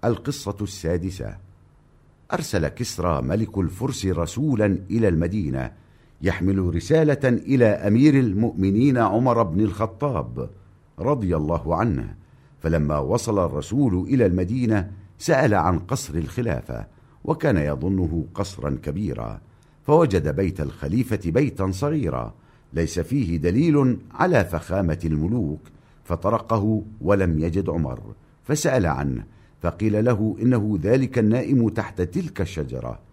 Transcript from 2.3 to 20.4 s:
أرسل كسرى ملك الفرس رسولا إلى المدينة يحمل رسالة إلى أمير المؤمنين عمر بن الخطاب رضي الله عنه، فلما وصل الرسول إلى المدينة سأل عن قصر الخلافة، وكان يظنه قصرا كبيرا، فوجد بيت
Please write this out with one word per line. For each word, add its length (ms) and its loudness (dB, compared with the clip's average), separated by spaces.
أرسل 360 -2
كسرى 540 -2
ملك 360 -2
الفرس 480 -4
رسولا 720 0
إلى 180 2
المدينة 640 0
يحمل 520 0
رسالة 540 2
إلى 380 4
أمير 480 6
المؤمنين 840 2
عمر 440 4
بن 180 0
الخطاب 880 -2
رضي 380 0
الله 400 0
عنه، 380 -2
فلما 360 0
وصل 460 0
الرسول 640 0
إلى 180 4
المدينة 640 0
سأل 360 2
عن 240 2
قصر 360 -6
الخلافة، 720 -4
وكان 320 0
يظنه 680 0
قصرا 480 -4
كبيرا، 580 -6
فوجد 540 4
بيت 240 -2